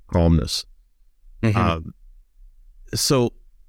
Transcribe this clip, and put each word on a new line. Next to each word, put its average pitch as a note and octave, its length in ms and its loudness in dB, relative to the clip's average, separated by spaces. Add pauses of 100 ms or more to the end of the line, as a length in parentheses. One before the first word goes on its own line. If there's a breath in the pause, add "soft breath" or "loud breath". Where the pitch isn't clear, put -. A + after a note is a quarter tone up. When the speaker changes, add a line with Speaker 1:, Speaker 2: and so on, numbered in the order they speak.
(120)
Speaker 1:
calmness. E2+ 540 2 (800)
Speaker 2:
Mm-hmm. G#2+ 140 0
Speaker 1:
Um, E2 360 -2 (1000)
so B2 400 0 (360)